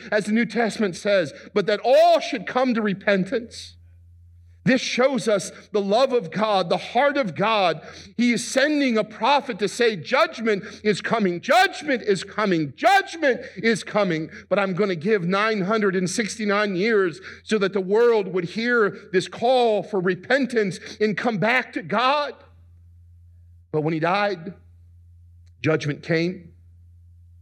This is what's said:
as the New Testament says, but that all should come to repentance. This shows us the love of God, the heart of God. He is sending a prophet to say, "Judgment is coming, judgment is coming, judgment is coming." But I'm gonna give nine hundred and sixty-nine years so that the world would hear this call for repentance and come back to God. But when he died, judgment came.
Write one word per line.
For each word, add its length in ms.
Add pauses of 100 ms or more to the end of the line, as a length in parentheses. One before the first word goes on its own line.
(120)
as 140
the 60
New 140
Testament 480
says, 380 (220)
but 120
that 160
all 380
should 260
come 280
to 80
repentance. 960 (880)
This 140
shows 480
us 240 (200)
the 100
love 320
of 160
God, 400
the 80
heart 400
of 160
God. 520 (300)
He 160
is 160
sending 480
a 80
prophet 540
to 100
say, 260
"Judgment 680 (180)
is 200
coming, 400
judgment 580
is 240
coming, 500
judgment 680 (140)
is 280
coming." 460 (180)
But 100
I'm 140
gonna 240
give 300
nine 340
hundred 340
and 140
sixty-nine 680
years 440 (220)
so 160
that 160
the 80
world 460
would 160
hear 540 (140)
this 160
call 540
for 180
repentance 800 (180)
and 160
come 220
back 380
to 80
God. 500 (1400)
But 120
when 100
he 80
died, 540 (1080)
judgment 420
came. 520 (880)